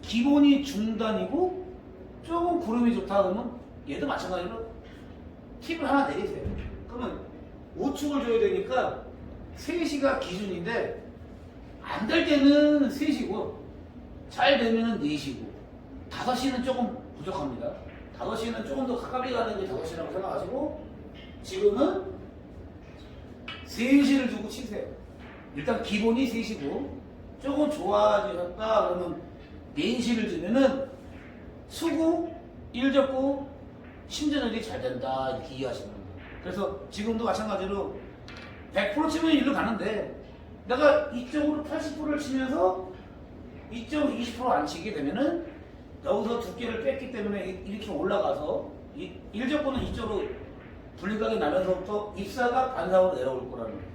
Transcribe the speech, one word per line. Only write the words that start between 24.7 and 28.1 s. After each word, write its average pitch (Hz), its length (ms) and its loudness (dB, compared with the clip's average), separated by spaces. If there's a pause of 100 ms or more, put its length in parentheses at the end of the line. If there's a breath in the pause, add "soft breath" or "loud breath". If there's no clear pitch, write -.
일단 202 280 0
기본이 226 440 4
세 226 140 0
시고 147 560 -4 (440)
조금 285 280 2
좋아지셨다 202 1200 4